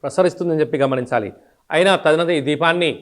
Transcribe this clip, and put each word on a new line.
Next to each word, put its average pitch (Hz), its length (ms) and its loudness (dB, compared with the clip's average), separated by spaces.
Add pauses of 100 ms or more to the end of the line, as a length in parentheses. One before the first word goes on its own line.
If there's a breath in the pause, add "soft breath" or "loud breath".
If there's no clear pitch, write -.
ప్రసరిస్తుందని 170 580 0
చెప్పి 131 180 0
గమనించాలి. 127 540 -2 (380 soft breath)
అయినా 180 260 2
తదనంతరం 165 400 2
ఈ 147 40 0
దీపాన్ని 160 500 0 (100)